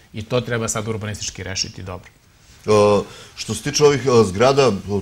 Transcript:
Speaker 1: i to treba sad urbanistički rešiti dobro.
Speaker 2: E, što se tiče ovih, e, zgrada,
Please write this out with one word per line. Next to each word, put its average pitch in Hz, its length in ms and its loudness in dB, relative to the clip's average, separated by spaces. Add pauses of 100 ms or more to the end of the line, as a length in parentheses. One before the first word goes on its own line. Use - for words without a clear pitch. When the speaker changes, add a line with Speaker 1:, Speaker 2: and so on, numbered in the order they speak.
(120)
Speaker 1:
i 110 100 -10
to 123 180 -2
treba 117 280 -4
sad 110 200 -6
urbanistički 104 540 -8
rešiti 95 400 -8
dobro. 92 280 -14 (520)
Speaker 2:
E, 104 400 4 (340)
što - 180 -8
se - 80 -10
tiče 147 220 0
ovih, 143 180 4
e, 120 220 6
zgrada, 120 480 2 (300)